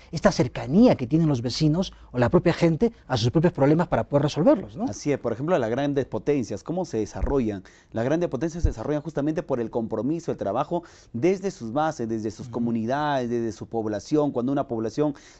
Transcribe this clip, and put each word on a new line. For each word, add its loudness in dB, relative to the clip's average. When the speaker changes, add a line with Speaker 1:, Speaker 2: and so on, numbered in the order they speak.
Speaker 1:
esta 2
cercanía 4
que -2
tienen 2
los 2
vecinos 0
o -10
la 4
propia 4
gente 2
a 0
sus 2
propios 4
problemas 4
para 0
poder 2
resolverlos, 2
¿no? -4
Speaker 2:
Así -2
es, 0
por -2
ejemplo, 0
las 0
grandes 0
potencias, -2
¿cómo -4
se -4
desarrollan? -2
Las -2
grandes 0
potencias -4
se 4
desarrollan -2
justamente -4
por -2
el -4
compromiso, -4
el -6
trabajo -2
desde 0
sus -8
bases, -2
desde -4
sus -12
Speaker 1:
Ujú. -12
Speaker 2:
comunidades, -2
desde -2
su -12
población, 0
cuando -2
una -2
población -2